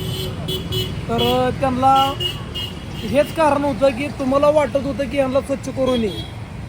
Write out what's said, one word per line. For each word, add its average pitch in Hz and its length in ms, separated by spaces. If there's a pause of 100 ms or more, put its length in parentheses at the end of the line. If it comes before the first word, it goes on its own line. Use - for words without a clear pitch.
(1080)
तर 247 420 (100)
त्यांना 269 520 (840)
हेच 269 400
कारण 285 300
होतं 269 240
की 277 200
तुम्हाला 277 420
वाटत 294 260
होतं 277 320
की 262 80
यांना 262 240
स्वच्छ - 280
करू 262 280
नये. 190 460 (260)